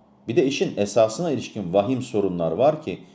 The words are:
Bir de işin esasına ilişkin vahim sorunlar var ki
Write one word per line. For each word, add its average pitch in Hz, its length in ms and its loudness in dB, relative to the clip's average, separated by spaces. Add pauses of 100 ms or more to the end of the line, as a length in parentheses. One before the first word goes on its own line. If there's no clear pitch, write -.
(280)
Bir 117 80 -6
de 160 100 4
işin 139 320 -2
esasına 113 540 0
ilişkin 104 420 -4
vahim 104 280 2
sorunlar 87 500 -2
var 135 300 2
ki 87 180 -8 (160)